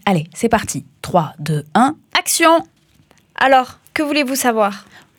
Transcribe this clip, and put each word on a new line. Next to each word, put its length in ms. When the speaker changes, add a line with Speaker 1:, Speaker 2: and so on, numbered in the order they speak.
Speaker 1:
allez, 180
c'est 140
parti. 380
Trois, 360
deux, 260
un, 220
action ! 460
Speaker 2:
Alors, 420
que 100
voulez-vous 340
savoir ? 500